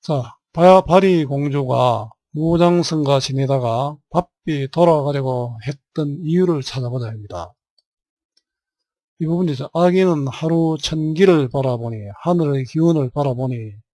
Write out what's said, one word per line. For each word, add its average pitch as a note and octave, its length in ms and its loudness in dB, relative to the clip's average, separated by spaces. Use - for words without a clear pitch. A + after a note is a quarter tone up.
자, C3+ 340 -6
바-, F#3 300 6
바리 F3+ 420 4
공주가 B2+ 840 -2
무장성과 D#3+ 880 2
지내다가 C3+ 760 -2
바삐 D3+ 600 -4
돌아가려고 C#3 960 0
했던 C#3+ 560 -8
이유를 E3+ 400 0
찾아보자 B2 460 -6
합니다. G2+ 440 -12
이 E3 80 -4
부분이죠. D#3+ 480 -2
아기는 F3 540 2
하루 D#3+ 520 -2
천기를 D#3 720 2
바라보니, A#2+ 480 -4
하늘의 D3+ 420 0
기운을 D#3+ 460 0
바라보니 B2+ 640 -4